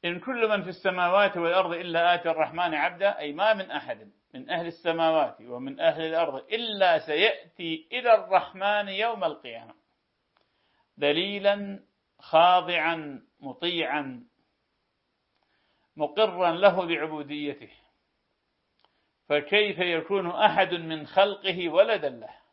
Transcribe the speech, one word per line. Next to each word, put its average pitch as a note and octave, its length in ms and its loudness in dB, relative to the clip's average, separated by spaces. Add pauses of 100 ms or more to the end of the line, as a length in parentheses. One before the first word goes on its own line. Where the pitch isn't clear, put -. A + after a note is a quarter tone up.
إن F3 140 -4
كل A#3 300 -2
من G3 140 0
في F3 60 -8
السماوات F#3 680 2
والأرض E3+ 360 2
إلا E3+ 420 2
آتي E3+ 160 -2
الرحمن D#3+ 420 -2
عبدا، F3 460 -2
أي D3 140 -8
ما G#3 200 2
من G3 180 -4
أحد C3 400 -10 (220)
من C3 160 -16
أهل E3+ 180 -4
السماوات D#3+ 720 0
ومن B2 380 -12
أهل D#3+ 220 2
الأرض D#3+ 340 -2
إلا G3 720 0
سيأتي D#3+ 840 -2
إلى A#3+ 240 4
الرحمن G3 760 0
يوم G#3 340 -4
القيامة A#2+ 500 -8 (1300)
ذليلا G3 800 -2 (400)
خاضعا E3 1000 2 (180)
مطيعا C#3 840 -6 (1700)
مقرا F3 540 0
له F3+ 340 4
بعبوديته، D3 840 -6 (1600)
فكيف F3 520 0
يكون F3 500 -2
أحد F3+ 440 2
من D#3+ 320 -8
خلقه F#3+ 640 0
ولدا F3+ 400 2
له؟ A2+ 260 -14 (180)